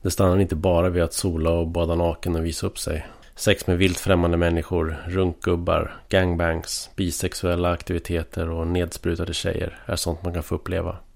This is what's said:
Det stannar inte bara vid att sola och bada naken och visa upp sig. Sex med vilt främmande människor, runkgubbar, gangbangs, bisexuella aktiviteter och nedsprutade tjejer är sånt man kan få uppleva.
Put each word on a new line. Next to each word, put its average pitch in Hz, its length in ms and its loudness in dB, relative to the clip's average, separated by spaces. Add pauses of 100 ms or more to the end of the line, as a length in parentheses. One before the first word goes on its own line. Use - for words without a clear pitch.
Det 92 100 0
stannar 92 280 4
inte 90 160 2
bara 90 340 4
vid 87 140 2
att 82 100 -2
sola 82 360 0
och 85 180 2
bada 85 280 0
naken 85 400 0
och 82 100 0
visa 82 220 -4
upp - 120 -8
sig. - 280 -4 (280)
Sex - 320 2
med 90 100 4
vilt 90 200 4
främmande 85 400 4
människor, 82 600 0 (100)
runkgubbar, 85 880 0 (140)
gangbangs, 85 840 0
bisexuella 87 760 -2
aktiviteter 85 760 -4
och 82 180 -4
nedsprutade 85 680 -2
tjejer - 520 -4
är 92 100 -4
sånt 85 280 -4
man 87 100 -4
kan 82 100 -4
få 87 120 -4
uppleva. 87 420 -6 (180)